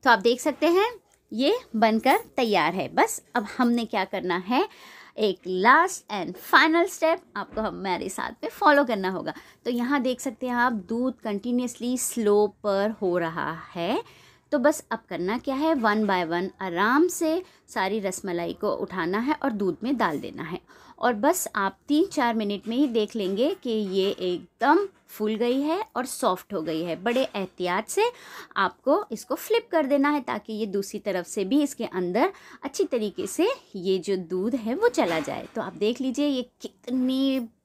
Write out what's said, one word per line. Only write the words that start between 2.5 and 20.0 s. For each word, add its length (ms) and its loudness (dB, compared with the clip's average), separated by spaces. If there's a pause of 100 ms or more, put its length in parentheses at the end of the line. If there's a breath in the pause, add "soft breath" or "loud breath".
है। 140 -4
बस 340 0 (120)
अब 120 -2 (120)
हमने 260 2
क्या 200 -2
करना 320 -4
है, 320 0 (500 loud breath)
एक 280 0
लास्ट 680 4
and 240 -6 (160)
final 420 4
step 260 0 (160)
आपको 240 -6
हमारे 480 -4
साथ 340 -8
में 80 -6
फॉलो 340 6
करना 260 -2
होगा। 240 -6 (300 loud breath)
तो 60 -2
यहाँ 320 0
देख 180 -2
सकते 260 -6
हैं 80 -2
आप, 180 2
दूध 480 -4
कंटिन्यूअसली 800 -2
स्लो 480 2 (160)
पर 280 0 (120)
हो 160 0
रहा 340 -4 (220)
है। 280 -2 (500 soft breath)
तो 60 2
बस 320 2
अब 80 -4 (100)
करना 300 -4
क्या 160 -6
है, 200 2
one 320 2
by 240 2
one 180 -2 (120)
आराम 480 4
से 340 -2 (260 soft breath)
सारी 320 -2
रसमलाई 520 -4
को 220 -2
उठाना 440 -4
है 160 0
और 160 -2
दूध 320 -2
में 140 -2
डाल 240 0